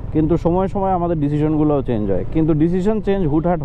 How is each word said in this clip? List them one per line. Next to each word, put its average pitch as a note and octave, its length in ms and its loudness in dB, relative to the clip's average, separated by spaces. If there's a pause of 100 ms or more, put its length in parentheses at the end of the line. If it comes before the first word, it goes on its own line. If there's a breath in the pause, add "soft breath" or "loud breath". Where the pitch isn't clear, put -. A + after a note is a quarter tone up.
(140)
কিন্তু D#3 200 2 (100)
সময় F#3 300 0
সময় F#3+ 240 0
আমাদের E3+ 260 -2
ডিসিশনগুলোও D3+ 640 0
চেঞ্জ A2 240 0
হয়। F#2 120 0 (100)
কিন্তু D#3+ 180 2 (100)
ডিসিশন F3+ 340 0 (100)
চেঞ্জ G3 160 0 (100)
হুটহাট E3 320 0